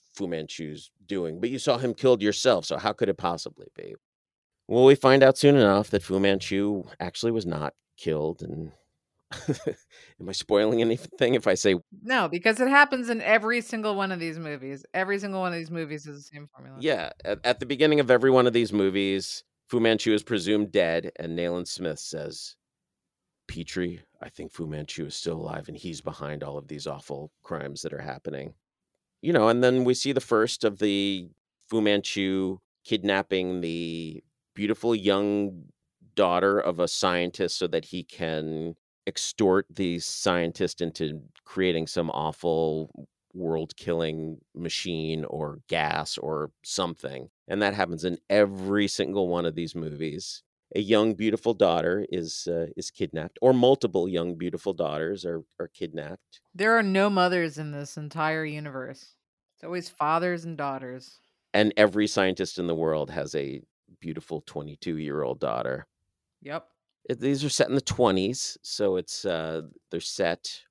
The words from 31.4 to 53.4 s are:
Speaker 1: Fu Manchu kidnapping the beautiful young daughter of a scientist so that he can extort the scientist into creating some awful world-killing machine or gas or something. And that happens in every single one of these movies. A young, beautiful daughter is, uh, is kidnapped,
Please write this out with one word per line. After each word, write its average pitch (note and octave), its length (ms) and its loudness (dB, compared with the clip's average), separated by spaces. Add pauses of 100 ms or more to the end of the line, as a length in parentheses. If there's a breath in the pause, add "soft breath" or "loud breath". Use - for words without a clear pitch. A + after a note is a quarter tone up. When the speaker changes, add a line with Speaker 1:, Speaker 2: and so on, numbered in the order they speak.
Speaker 1:
Fu A2+ 120 0
Manchu F#2+ 800 0 (260)
kidnapping F#2+ 760 0
the E2 600 -6 (320)
beautiful A2 400 -2
young G2+ 720 0 (500)
daughter F#2+ 440 4
of F2 220 0
a E2+ 80 2
scientist F2 680 0
so F2+ 100 0
that D#2+ 180 -2
he F2+ 160 -8
can D#2+ 720 -6 (320)
extort G2 640 2
the E2+ 300 -2
scientist F2 840 -2
into D#2 400 -6 (220)
creating F2 420 0
some E2 240 -2
awful D#2 960 -2 (240)
world-killing D#2+ 1080 -4 (160)
machine D#2+ 680 -4
or D2+ 440 -8
gas D#2 500 -2
or D2+ 320 -6 (120)
something. C#2 680 -6 (160)
And G2 160 -4
that G2+ 100 2
happens F2 320 -2
in F2 140 -2 (100)
every G2 600 4
single F#2+ 400 0
one F2 180 0
of E2 80 -2
these D#2+ 200 -6
movies. D#2 680 -8 (340)
A - 40 2
young, G#2+ 340 4
beautiful G#2+ 400 0
daughter F2 560 2
is, E2 360 -6
uh, E2+ 200 -2 (100)
is - 140 -10
kidnapped, E2 500 -8